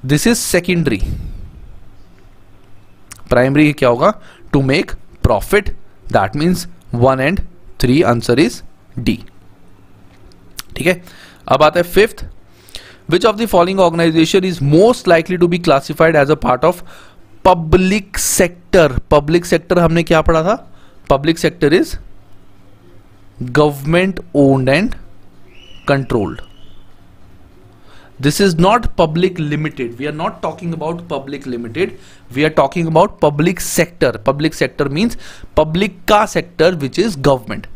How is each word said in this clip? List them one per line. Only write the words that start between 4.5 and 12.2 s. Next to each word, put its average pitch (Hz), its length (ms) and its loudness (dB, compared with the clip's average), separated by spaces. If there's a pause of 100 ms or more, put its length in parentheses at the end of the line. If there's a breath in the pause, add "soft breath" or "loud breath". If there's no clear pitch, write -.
To 139 80 4
make 135 300 -2 (340)
profit, 131 440 0 (400)
that 98 240 0
means 170 320 -2 (280)
one 131 240 2
and 151 220 0 (400)
three, 139 220 2
answer 120 340 0
is 190 240 0 (380)
D। 117 180 -2 (1600)
ठीक 135 120 -2
है, 175 140 0 (460 loud breath)
अब 139 160 4
आता 156 160 2
है 175 40 2
फिफ्थ, 196 420 0 (840 loud breath)